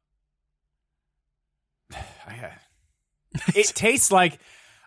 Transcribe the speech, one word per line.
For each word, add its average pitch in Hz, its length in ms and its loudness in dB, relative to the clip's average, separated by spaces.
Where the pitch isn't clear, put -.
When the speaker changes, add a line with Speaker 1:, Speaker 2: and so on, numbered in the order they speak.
Speaker 1:
<sighs> - 40 -18
I, 113 180 -18
uh, - 1000 -20
Speaker 2:
<laughs> - 80 0
Speaker 1:
it 214 120 4
tastes 240 440 0
like, 180 280 4